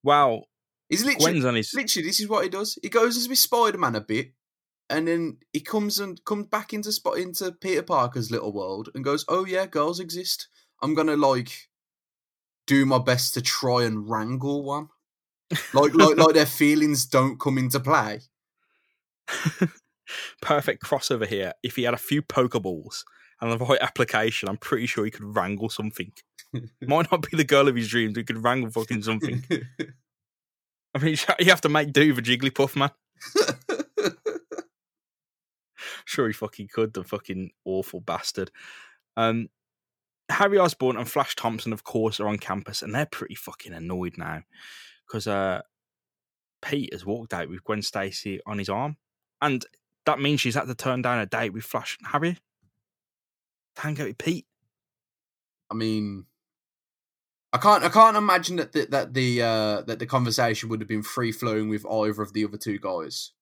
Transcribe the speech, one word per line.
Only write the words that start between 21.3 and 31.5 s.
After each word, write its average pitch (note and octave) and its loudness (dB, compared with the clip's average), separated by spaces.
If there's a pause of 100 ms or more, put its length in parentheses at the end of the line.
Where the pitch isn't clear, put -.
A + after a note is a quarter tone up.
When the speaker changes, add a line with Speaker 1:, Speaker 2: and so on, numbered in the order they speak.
Speaker 1:
If - -6
he B2 -2
had A#2+ 2
a A#2 -2
few D3 -2
Pokeballs G#2 -2 (380)
and A#2 -2
the A2+ -2
right B2 2
application, A2+ 0
I'm G#2 -6
pretty A#2+ -2
sure A2 -2
he A2 -6
could G#2 -14
wrangle G2+ -2
something. G#2+ -8 (360)
Speaker 2:
<laughs> A#2+ -12
Speaker 1:
Might D3+ 0
not E3+ -2
be E3+ -6
the D#3 2
girl C#3 6
of B2+ 4
his A2+ -2
dreams, A2 0
but A#2 -4
he - -8
could A2 -6
wrangle B2 0
fucking A2 -4
something. A2+ -2
Speaker 2:
<laughs> - -12
Speaker 1:
I C3+ -2
mean, D#3 2 (120)
<laughs> - 2
you F3 8
have F3+ 6